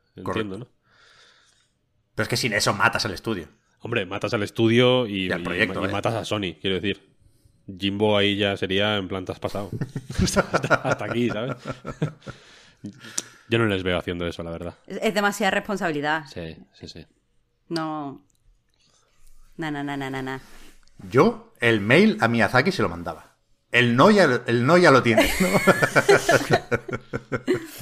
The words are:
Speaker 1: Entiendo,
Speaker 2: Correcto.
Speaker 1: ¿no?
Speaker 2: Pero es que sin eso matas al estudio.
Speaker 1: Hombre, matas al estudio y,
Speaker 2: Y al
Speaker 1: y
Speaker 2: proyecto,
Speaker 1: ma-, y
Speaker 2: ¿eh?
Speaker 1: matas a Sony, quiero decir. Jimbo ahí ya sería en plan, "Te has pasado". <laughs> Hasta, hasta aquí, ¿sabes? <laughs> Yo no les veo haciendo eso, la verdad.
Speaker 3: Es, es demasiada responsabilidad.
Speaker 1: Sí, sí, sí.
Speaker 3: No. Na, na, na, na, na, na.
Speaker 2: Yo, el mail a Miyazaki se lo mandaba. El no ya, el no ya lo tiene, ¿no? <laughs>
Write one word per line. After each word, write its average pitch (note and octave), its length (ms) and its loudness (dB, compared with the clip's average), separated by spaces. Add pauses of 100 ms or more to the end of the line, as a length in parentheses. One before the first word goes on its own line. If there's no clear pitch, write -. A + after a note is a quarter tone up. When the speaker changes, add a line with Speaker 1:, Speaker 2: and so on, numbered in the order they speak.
(160)
Speaker 1:
Entiendo, F#2+ 80 -16
Speaker 2:
Correcto. G2 360 -6
Speaker 1:
¿no? B2 80 -16 (1500)
Speaker 2:
Pero A2 100 -4
es - 60 -6
que B2 80 -2
sin A#2+ 160 -2
eso G#2 200 2
matas G#2 320 0
al G#2 80 -4
estudio. F#2 340 -6 (320)
Speaker 1:
Hombre, A2+ 260 -4
matas G2+ 280 -6
al G#2+ 100 -2
estudio A#2+ 640 2
y, F#2+ 200 -4
Speaker 2:
Y F2+ 40 -2
al F2+ 100 -4
Speaker 1:
y - 20 -10
Speaker 2:
proyecto, F2+ 380 -6
Speaker 1:
ma-, F2+ 60 -2
y - 20 -4
Speaker 2:
¿eh? G2+ 40 -4
Speaker 1:
matas G2+ 200 -2
a G#2 120 -6
Sony, G2 360 -4
quiero F#2+ 180 -2
decir. F#2+ 360 -8 (640)
Jimbo G2 360 0
ahí G2+ 220 2
ya G2+ 200 0
sería G2 400 0
en F#2+ 100 -4
plan, F#2 180 -6
"Te - 60 -8
has - 80 -12
pasado". G2 320 -8 (260)
<laughs> - 240 -6
Hasta, F#3 200 2 (340)
hasta C3 300 -4
aquí, A2+ 240 -2
¿sabes? G#2+ 320 -6
<laughs> - 1900 -12
Yo A#2 80 2
no A2+ 80 4
les G2 160 0
veo F2+ 160 0
haciendo F2 300 -4
eso, E2+ 160 -8
la E2+ 80 -10
verdad. E2+ 240 -10 (100)
Speaker 3:
Es, - 160 -12
es A3 140 -2
demasiada G3+ 360 0
responsabilidad. D#3+ 800 -4
Speaker 1:
Sí, D#2+ 240 -12 (180)
sí, - 140 -20
sí. D#2+ 180 -18 (640)
Speaker 3:
No. D#3 540 -8 (1300)
Na, D#3+ 140 -8
na, C#3+ 120 -8
na, C#3+ 140 -8
na, C3+ 140 -8
na, C3+ 100 -8
na. C3 200 -10 (680)
Speaker 2:
Yo, D#3 500 2
el A2+ 220 2
mail E3 400 4
a A#2 60 2
Miyazaki A#2+ 440 2
se - 120 -2
lo F#2+ 60 0
mandaba. E2+ 440 -10 (380)
El A#2+ 240 4
no D3 160 8
ya, E3 340 4
el A#2+ 200 2
no D#3+ 120 6
ya F3 140 8
lo B2+ 120 8
tiene, A#2 240 4 (140)
¿no? F#3 60 2
<laughs> - 1900 2 (420)